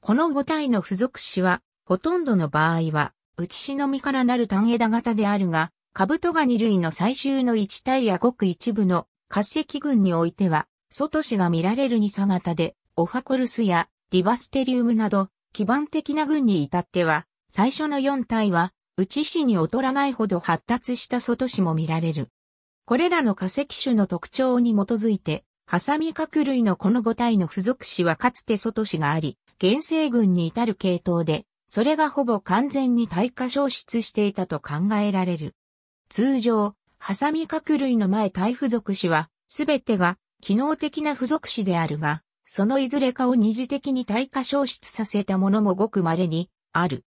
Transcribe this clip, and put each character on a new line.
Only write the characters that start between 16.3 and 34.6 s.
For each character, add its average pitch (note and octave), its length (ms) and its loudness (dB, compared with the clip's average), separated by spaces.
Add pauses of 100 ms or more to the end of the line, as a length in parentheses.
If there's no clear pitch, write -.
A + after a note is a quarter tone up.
に F#3 180 2
至 F3 140 -2
っ F3 60 -2
て F3 200 0
は、 D#3 220 0 (220)
最 G#3+ 220 2
初 D#4 160 -4
の D4 140 -2
四 C4+ 240 0
体 A3 260 0
は、 F3 220 0 (240)
内 A3+ 280 -2
肢 D#4 200 0
に A#3 120 4
劣 E3+ 240 0
ら C4 120 0
な C#4 140 0
い C4+ 60 -2
ほ A3 140 -2
ど F#3 140 0
発 E3 260 -2
達 B3 300 -4
し - 100 -6
た B3 140 -2
外 A#3+ 280 -2
肢 G#3 140 -2
も E3 120 0
見 D#3+ 120 -2
ら D#3+ 140 -2
れ E3 120 -2
る。 D3 160 -6 (580)
こ - 100 0
れ E4+ 120 2
ら E4+ 140 2
の G#3+ 120 2
化 F#3 120 -4
石 - 200 -2
種 - 280 -2
の G#3 120 2
特 - 240 -6
徴 B3+ 300 2
に A#3 120 2
基 - 20 2
づ G#3 360 0
い G3 80 0
て、 - 260 -6 (220)
ハ F3 140 -2
サ D4 160 0
ミ D#4+ 160 -2
カ D#4+ 140 -4
ク D4+ 180 0
類 C4 180 0
の G3 140 2
こ G3 140 0
の A#3+ 120 2
五 A3+ 120 0
体 A#3 240 2
の F3+ 80 2
付 - 140 -6
属 A3+ 260 -2
種 - 180 -2
は E3 120 2
か B3 160 0
つ - 120 -12
て A3 120 -2
外 A3 280 -4
肢 F3 140 -4
が D3 140 0
あ D#3+ 60 0
り、 D#3 200 -4 (220)
原 A3 200 2
生 D#4 300 0
群 A3+ 220 4
に F3 140 2
至 A3+ 180 -2
る A3+ 100 -2
系 F3+ 300 -2
統 E3+ 200 0
で、 D#3 220 -2 (220)
そ - 140 -2
れ D4 140 2
が D4+ 140 2
ほ C#4+ 140 -2
ぼ A3+ 160 0
完 A#3 280 0
全 C4 260 0
に A#3 140 2
退 G3+ 240 -2
化 B3+ 160 -6
消 C#4 220 0
失 - 320 -4
し - 100 -10
て G#3 140 0
い G3 80 -2
た F#3 120 -4
と D3+ 140 -6